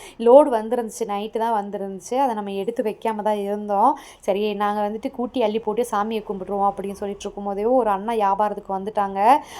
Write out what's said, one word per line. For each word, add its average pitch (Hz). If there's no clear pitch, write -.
லோடு 262
வந்திருந்துச்சு, 226
நைட்டு 208
தான் 220
வந்திருந்துச்சு. 196
அதை 262
நம்ம 202
எடுத்து 196
வைக்காம 214
தான் 214
இருந்தோம். 208
சரி, 208
நாங்க 208
வந்துட்டு 220
கூட்டி 240
அள்ளி 214
போட்டு 220
சாமியை 214
கும்பிட்ருவோம் 196
அப்படின்னு 196
சொல்லிட்டு 202
இருக்கும்போதே 202
ஒரு 240
அண்ணா 202
வியாபாரத்துக்கு 202
வந்துட்டாங்க. 196